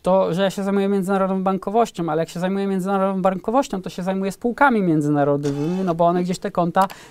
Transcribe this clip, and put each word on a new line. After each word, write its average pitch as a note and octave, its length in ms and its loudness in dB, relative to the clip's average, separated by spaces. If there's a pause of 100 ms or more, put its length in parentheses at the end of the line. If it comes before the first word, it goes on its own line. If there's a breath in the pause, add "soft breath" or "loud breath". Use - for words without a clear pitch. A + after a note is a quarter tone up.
to, F#3 320 2
że F3+ 100 0
ja G3 60 2
się G3 140 -6
zajmuję G3 240 0
międzynarodową F#3+ 560 0
bankowością, F#3+ 680 0
ale D#3 120 0
jak D#3+ 80 -4
się F3 100 -10
zajmuję G3 280 -2
międzynarodową G3 540 0
bankowością, F#3+ 600 0
to F#3 80 -12
się F#3 140 -10
zajmuję F#3+ 280 -2
spółkami A#3+ 500 2
międzynarodowymi, D3 1000 0
no F3 120 0
bo E3+ 100 2
one F3 180 2
gdzieś F3+ 160 -4
te G3+ 120 -8
konta F#3 360 2 (240 loud breath)